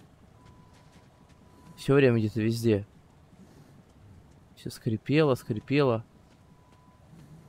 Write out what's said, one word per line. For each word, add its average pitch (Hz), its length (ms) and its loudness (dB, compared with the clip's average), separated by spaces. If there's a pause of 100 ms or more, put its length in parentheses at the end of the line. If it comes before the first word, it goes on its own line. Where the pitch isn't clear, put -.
(1800)
Всё - 160 -2
время 131 260 4
где-то 107 220 -4
везде. 113 440 0 (1700)
Всё - 140 -16
скрипело, 135 680 0
скрипело. 120 680 -2 (1500)